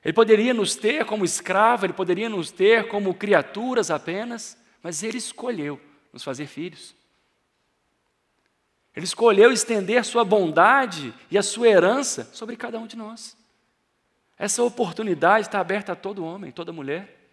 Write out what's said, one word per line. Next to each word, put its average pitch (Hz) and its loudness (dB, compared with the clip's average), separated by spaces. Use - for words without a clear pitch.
Ele 165 -2
poderia 226 6
nos 208 -2
ter 277 0
como 208 -2
escravo, 202 2
ele 180 -2
poderia 185 -2
nos 190 -6
ter 220 4
como 202 -2
criaturas 202 0
apenas, 202 -6
mas 196 -10
ele 226 -6
escolheu 147 -8
nos - -16
fazer 143 -8
filhos. 160 -14
Ele 165 -10
escolheu 220 6
estender 226 0
sua 233 0
bondade 185 2
e 185 2
a 202 4
sua 226 2
herança 196 4
sobre 233 -12
cada 233 -10
um 226 -10
de 220 -16
nós. 220 -16
Essa 202 -2
oportunidade 208 2
está 202 -2
aberta 190 -4
a - -6
todo 190 -10
homem, 170 -12
toda 170 -12
mulher. 160 -8